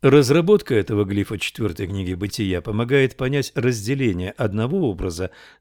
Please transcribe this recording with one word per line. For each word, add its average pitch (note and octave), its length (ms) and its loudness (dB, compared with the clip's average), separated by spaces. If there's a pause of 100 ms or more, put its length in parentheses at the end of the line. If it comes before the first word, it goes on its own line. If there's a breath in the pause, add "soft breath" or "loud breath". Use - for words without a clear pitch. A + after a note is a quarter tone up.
Разработка D3 720 4
этого G#2 280 2
глифа G2+ 360 -2
четвертой G2 480 -6
книги F#2+ 260 -4
«Бытия» F#2+ 480 -4
помогает A#2+ 560 0
понять C3+ 380 -2
разделение A2+ 760 -2
одного B2 560 -2
образа F#2 440 -4 (300 loud breath)